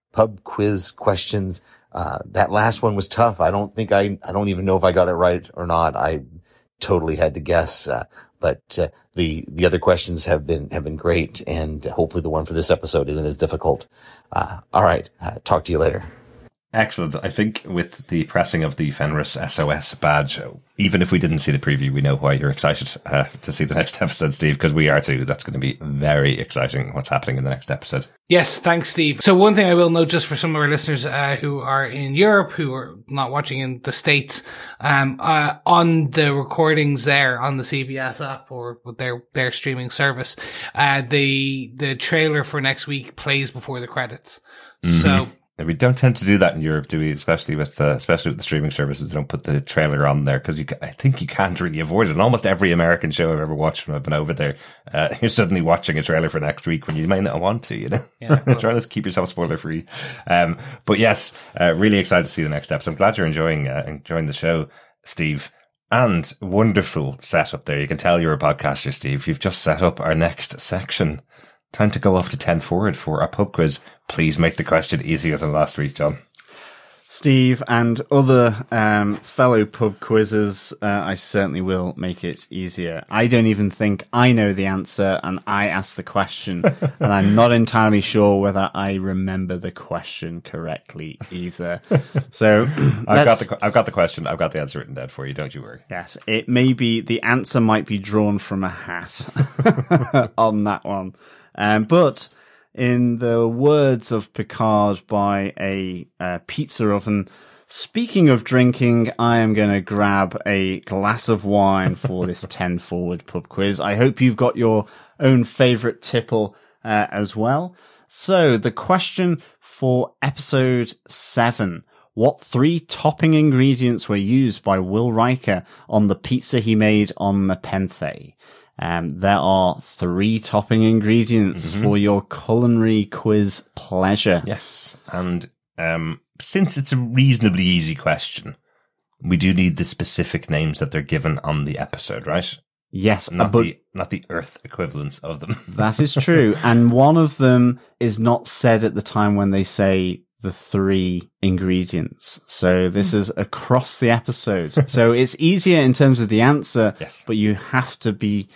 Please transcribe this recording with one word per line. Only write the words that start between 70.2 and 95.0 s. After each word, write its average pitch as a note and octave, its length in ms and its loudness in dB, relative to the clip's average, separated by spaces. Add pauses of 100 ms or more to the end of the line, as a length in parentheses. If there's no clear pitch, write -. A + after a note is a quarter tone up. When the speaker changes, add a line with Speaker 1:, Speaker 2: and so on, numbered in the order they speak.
Speaker 2:
section. F2+ 640 -4 (500)
Time G#2+ 180 2
to - 80 -6
go F#2+ 160 4
off F#2 140 0
to - 80 -6
ten E2+ 220 0
forward F2+ 380 -2
for D2+ 240 -6
a D#2 60 2
pub - 260 -4
quiz. D#2+ 260 0 (280)
Please D#2 320 0
make E2 160 2
the E2 80 -4
question D#2+ 400 0
easier D2+ 340 -2
than D2+ 140 -4
last D2+ 260 -2
week, C#2+ 180 -6
John. D2 220 -2 (920)
Speaker 4:
Steve B2+ 600 2
and A#2 320 2 (100)
other, B2+ 580 4
um, G#2 460 2
fellow A#2+ 500 2
pub G#2+ 360 -4
quizzes, G#2+ 800 0
uh, G#2 40 -4 (200)
I F#2+ 100 -4
certainly F#2+ 460 -2
will F#2 340 -2
make F2+ 300 -8
it - 260 -8
easier. F2 580 -8
I A2+ 180 2
don't A#2 200 4
even G#2 220 2
think G2+ 420 -2
I B2 220 4
know G#2+ 180 4
the F#2+ 140 -2
answer, F#2+ 580 -2
and F#2 240 -6
I G2+ 220 0
asked F#2+ 260 -6
the F#2 80 -12
question, F#2+ 640 -4
Speaker 2:
<laughs> - 340 -2
Speaker 4:
and A2+ 140 2
I'm G2 200 4
not A#2+ 200 6
entirely A2 480 4
sure G2+ 400 4
whether G2 320 0
I G2 220 -2
remember F#2+ 640 -4
the F2+ 140 -8
question E2+ 720 -10
correctly D#2 760 -12 (140)
either. F2 580 -8
Speaker 2:
<laughs> - 20 -20 (380)
Speaker 4:
So, G#2+ 420 4
<clears throat> D3+ 60 -8
Speaker 2:
I've C3 280 0
got C#3+ 200 6
Speaker 4:
let's A2+ 220 4
Speaker 2:
the - 80 -6
qu-, - 100 -10
I've G#2 80 -2
got A2+ 120 4
the - 80 -4
question. E2+ 340 0
I've E2 100 -4
got D#2+ 140 -2
the D#2+ 80 -6
answer D2 200 -8
written C2+ 140 -14
down C2 140 -10